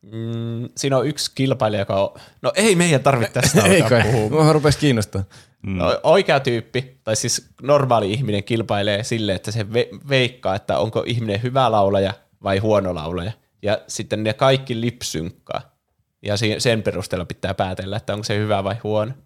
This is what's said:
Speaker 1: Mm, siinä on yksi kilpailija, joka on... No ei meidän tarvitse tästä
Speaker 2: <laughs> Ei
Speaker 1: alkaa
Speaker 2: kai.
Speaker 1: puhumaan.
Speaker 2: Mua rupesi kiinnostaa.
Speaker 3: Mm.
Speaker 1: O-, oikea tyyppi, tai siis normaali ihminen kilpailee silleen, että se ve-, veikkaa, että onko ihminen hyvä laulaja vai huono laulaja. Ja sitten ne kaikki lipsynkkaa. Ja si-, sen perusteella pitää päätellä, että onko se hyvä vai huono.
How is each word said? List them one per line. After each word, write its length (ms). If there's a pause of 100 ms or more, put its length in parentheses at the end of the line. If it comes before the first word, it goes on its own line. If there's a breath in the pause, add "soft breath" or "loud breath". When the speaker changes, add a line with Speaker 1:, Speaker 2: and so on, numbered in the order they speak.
Speaker 1:
Mm, 760
siinä 200
on 100
yksi 280
kilpailija, 460
joka 220
on... 160 (220 loud breath)
No 140
ei 200
meidän 280
tarvitse 380
tästä 220
Speaker 2:
<laughs> 40
Ei 140
Speaker 1:
alkaa 200
Speaker 2:
kai. 100
Speaker 1:
puhumaan. 320
Speaker 2:
Mua 100
rupesi 240
kiinnostaa. 460 (380 soft breath)
Speaker 3:
Mm. 200
Speaker 1:
O-, 220
oikea 360
tyyppi, 640
tai 120
siis 340 (120)
normaali 520
ihminen 300
kilpailee 600
silleen, 320
että 160
se 220
ve-, 160 (200)
veikkaa, 460
että 240
onko 260
ihminen 380
hyvä 280
laulaja 420 (300)
vai 140
huono 380
laulaja. 360 (300)
Ja 260
sitten 360
ne 100
kaikki 480
lipsynkkaa. 800 (600)
Ja 160
si-, 220
sen 240
perusteella 420
pitää 280
päätellä, 440
että 160
onko 100
se 140
hyvä 260
vai 200
huono. 280 (140)